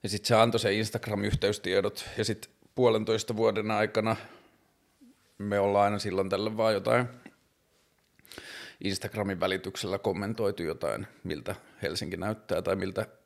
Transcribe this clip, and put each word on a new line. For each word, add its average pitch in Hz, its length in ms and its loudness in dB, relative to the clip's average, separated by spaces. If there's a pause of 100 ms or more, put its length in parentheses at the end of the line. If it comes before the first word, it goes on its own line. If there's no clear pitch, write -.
Ja 101 60 -4
sit 101 160 -4
se 117 100 6
antoi 113 240 6
sen 107 140 2
Instagram-yhteystiedot 101 1300 0 (120)
ja 110 80 0
sit - 240 -4 (260)
puolentoista 113 600 2
vuoden 107 360 2
aikana 107 440 2 (1200)
me 101 220 0
ollaan 101 260 4
aina 104 140 2
silloin 95 300 -2
tällöin 107 280 -2
vaan 110 160 4
jotain 117 340 2 (1800)
Instagramin 98 560 -4
välityksellä 95 600 -2
kommentoitu 101 640 -2
jotain, 76 440 -4 (160)
miltä 78 320 -6 (260)
Helsinki 82 360 -6
näyttää 92 440 -4
tai 95 140 0
miltä 95 300 -4 (200)